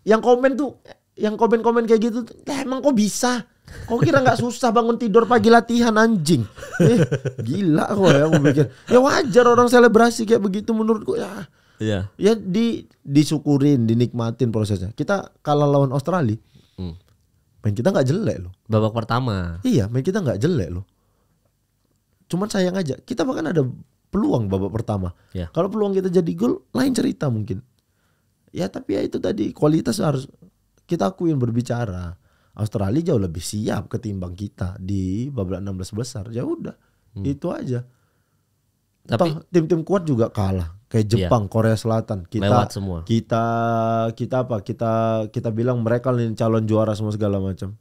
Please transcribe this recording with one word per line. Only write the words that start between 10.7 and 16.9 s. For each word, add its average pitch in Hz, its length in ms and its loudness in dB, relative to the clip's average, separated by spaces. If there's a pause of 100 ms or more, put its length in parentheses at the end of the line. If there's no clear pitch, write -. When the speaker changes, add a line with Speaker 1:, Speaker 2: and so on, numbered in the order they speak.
Speaker 1:
menurutku, 220 420 -2
ya. 208 300 -8 (320)
Speaker 2:
Iya. 101 400 -2
Speaker 1:
Ya 202 160 4
di-, 220 560 -2 (100)
disyukurin, 143 840 2
dinikmatin 117 640 0
prosesnya. 101 420 -2
Kita - 480 -6
kalah 147 300 2
lawan 139 240 2
Australia, 143 480 -2 (320)
Speaker 2:
Hmm. 90 240 -10 (640)